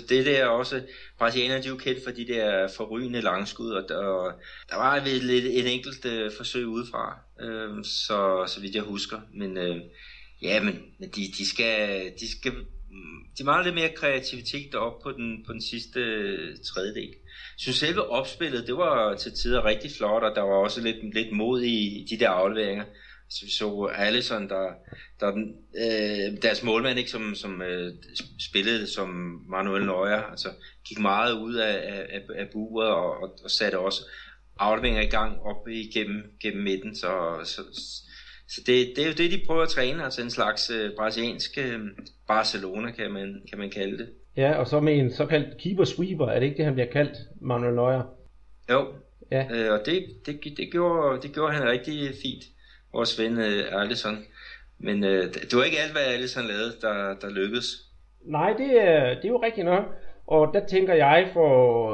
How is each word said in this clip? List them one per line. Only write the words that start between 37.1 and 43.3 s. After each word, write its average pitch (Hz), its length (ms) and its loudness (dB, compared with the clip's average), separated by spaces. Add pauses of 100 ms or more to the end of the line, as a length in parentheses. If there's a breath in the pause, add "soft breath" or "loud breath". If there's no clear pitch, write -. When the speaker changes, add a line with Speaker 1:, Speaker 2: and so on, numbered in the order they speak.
Speaker 1:
så, - 180 -8 (840 loud breath)
så - 180 -12
det, 123 300 4
det 143 80 -2
er 156 40 0
jo 156 60 -2
det, 165 180 2
de 165 140 4
prøver 165 160 4
at 156 80 4
træne, 139 340 2
altså 123 180 -4
en 120 80 -6
slags, 110 400 0
øh, 107 280 -2
brasiliansk, 110 600 -4
øh, 123 220 -4 (480)
Barcelona, 107 640 0
kan 107 200 -6
man, 98 380 -8